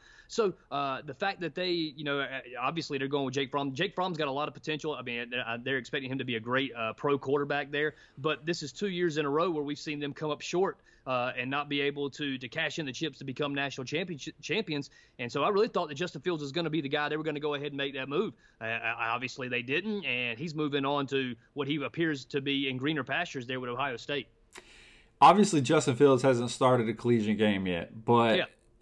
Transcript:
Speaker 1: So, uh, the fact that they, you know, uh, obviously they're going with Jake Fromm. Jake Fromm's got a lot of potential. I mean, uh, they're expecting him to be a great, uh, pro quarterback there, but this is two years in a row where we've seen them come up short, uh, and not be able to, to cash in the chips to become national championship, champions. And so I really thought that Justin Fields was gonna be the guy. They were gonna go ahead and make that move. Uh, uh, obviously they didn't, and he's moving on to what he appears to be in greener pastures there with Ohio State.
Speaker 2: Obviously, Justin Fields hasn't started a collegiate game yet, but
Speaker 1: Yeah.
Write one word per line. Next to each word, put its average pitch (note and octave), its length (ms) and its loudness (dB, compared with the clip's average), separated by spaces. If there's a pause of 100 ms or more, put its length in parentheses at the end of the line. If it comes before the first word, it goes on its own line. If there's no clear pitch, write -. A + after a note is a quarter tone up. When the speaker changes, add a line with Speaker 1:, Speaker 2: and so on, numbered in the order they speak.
(260)
Speaker 1:
So, G#3+ 280 0 (180)
uh, C3+ 340 -2
the - 80 -10
fact G3 280 -2
that D#3+ 120 -6
they, F3+ 160 -2
you D#3 320 -4
know, C#3+ 160 0
uh, C3 220 -4 (200)
obviously D3+ 380 -2
they're C3+ 80 -2
going C#3 200 0
with B2+ 80 -4
Jake C3+ 180 -2
Fromm. C#3 220 -2
Jake F3 200 -2
Fromm's F3+ 240 -2
got D#3 80 0
a C#3 60 -2
lot D3 160 -2
of C#3 60 -12
potential. D#3 420 -6
I B2+ 60 -10
mean, A#2+ 320 -6
uh, A#2 280 -4
they're C3 160 -2
expecting C3+ 320 -6
him C3+ 80 -2
to C3 60 -4
be B2 100 -2
a A2+ 60 -2
great, B2+ 340 -2
uh, A2 200 -4
pro C#3+ 220 2
quarterback C#3+ 540 -2
there, D3 240 -2 (240)
but D3 260 -2
this E3 200 -4
is C3+ 80 -10
two G#3 160 -4
years F3 280 0
in D3+ 80 2
a C#3+ 60 0
row D#3+ 220 2
where D3+ 100 -2
we've C#3+ 160 -4
seen D3 220 -6
them C#3+ 120 -4
come D3+ 200 -4
up C#3+ 80 -6
short, F3 380 0 (280)
uh, B2+ 300 0
and B2+ 140 -4
not C#3+ 180 -2
be C#3+ 140 0
able C#3+ 260 -2
to, C3+ 300 -4
to B2+ 100 -10
cash D#3 300 -4
in D#3+ 80 -4
the B2+ 60 -6
chips D3 260 -6
to C#3 80 -12
become D3 280 -4
national C#3 300 -4
championship, D#3 560 -6
champions. D3+ 480 -4 (300)
And A#2+ 120 -6
so C#3+ 140 0
I F#3+ 60 2
really G#3 180 2
thought F3 220 -2
that C#3+ 60 -8
Justin E3 260 -6
Fields E3+ 180 -2
was C#3+ 100 -6
gonna D#3+ 200 -2
be D#3 100 0
the C#3 80 -6
guy. D3 220 0
They D3+ 80 -2
were D#3 40 -4
gonna D3+ 180 -4
go D3 120 -2
ahead C#3+ 160 -4
and C#3+ 80 -8
make C#3 160 -2
that C3 160 -6
move. D#3+ 240 0 (260)
Uh, A2+ 60 -8
uh, A2+ 340 -2
obviously A#2+ 500 -4
they B2 120 -2
didn't, F3+ 460 -2
and B2 320 -2
he's D#3 160 -6
moving C#3+ 320 0
on C#3+ 220 2
to C3 280 -2 (160)
what C#3 160 -6
he D3+ 160 0
appears D3+ 400 -2
to C#3+ 160 -4
be C#3 300 -2
in B2+ 80 -4
greener C#3 260 -2
pastures C#3 420 -4
there C3 140 -6
with B2 80 -6
Ohio B2 300 -4
State. C#3+ 300 -6 (920)
Speaker 2:
Obviously, F3 400 10
Justin C#3+ 340 4
Fields C3+ 280 8
hasn't B2 280 6
started B2 380 4
a A2+ 60 -2
collegiate G#2+ 420 4
game G2+ 300 4
yet, F2+ 400 -4
but A#2 320 6
Speaker 1:
Yeah. E3+ 60 2 (380)